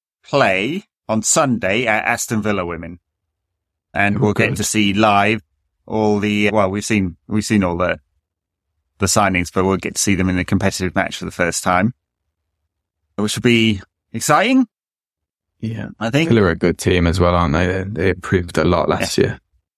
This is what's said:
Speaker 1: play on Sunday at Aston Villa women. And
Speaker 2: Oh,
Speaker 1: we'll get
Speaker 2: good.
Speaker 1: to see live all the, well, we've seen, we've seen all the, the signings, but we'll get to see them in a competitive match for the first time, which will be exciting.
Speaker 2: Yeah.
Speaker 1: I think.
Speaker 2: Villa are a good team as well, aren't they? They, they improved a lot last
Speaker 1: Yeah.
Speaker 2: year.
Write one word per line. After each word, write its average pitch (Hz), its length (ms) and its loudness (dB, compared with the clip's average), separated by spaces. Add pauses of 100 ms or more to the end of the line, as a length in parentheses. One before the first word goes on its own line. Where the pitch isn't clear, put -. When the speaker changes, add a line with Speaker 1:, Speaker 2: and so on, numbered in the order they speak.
(240)
Speaker 1:
play 123 600 0 (260)
on 110 140 -2
Sunday 120 640 0
at 107 180 0
Aston 117 360 -2
Villa 98 240 -2
women. 85 340 -10 (920)
And 101 240 0
Speaker 2:
Oh, 104 40 -2
Speaker 1:
we'll 104 120 2
get 113 160 2
Speaker 2:
good. - 80 -6
Speaker 1:
to 104 80 -4
see 101 280 0
live 104 480 2 (460)
all 107 320 0
the, 104 320 0
well, 104 180 2
we've 104 160 -6
seen, 95 300 0 (120)
we've 104 180 -2
seen 107 180 2
all 87 140 -2
the, 90 220 -2 (960)
the - 80 -2
signings, 95 480 0
but 95 120 0
we'll 95 120 2
get - 180 -8
to - 60 -4
see 98 140 0
them 92 140 0
in 90 80 -2
a 90 60 -2
competitive 95 500 -2
match 85 240 -2
for 87 80 -10
the 95 60 -8
first 85 320 -2
time, 95 300 2 (1200)
which 104 220 -4
will 110 40 -8
be 113 400 2 (300)
exciting. 208 560 2 (920)
Speaker 2:
Yeah. 110 280 -6 (100)
Speaker 1:
I 113 100 -4
think. 151 200 2
Speaker 2:
Villa 113 140 4
are 90 60 4
a 82 60 0
good 85 220 0
team 90 300 2
as 85 120 0
well, 87 140 4
aren't 85 200 2
they? 87 140 2
They, 95 160 -4
they 98 260 -4
improved 90 480 -2
a 80 80 2
lot 80 240 2
last 87 280 -2
Speaker 1:
Yeah. - 60 4
Speaker 2:
year. - 160 -4 (380)